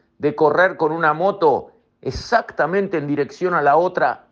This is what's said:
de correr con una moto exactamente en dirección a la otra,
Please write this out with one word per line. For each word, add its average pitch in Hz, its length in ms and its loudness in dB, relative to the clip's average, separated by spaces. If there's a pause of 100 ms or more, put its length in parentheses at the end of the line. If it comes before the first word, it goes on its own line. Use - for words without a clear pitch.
(200)
de 147 160 -2
correr 160 420 2
con 156 160 -2
una 165 200 0
moto 160 580 0 (280)
exactamente 180 1000 -2
en 147 100 -4
dirección 147 460 -4
a 160 80 0
la 143 140 4
otra, 170 560 0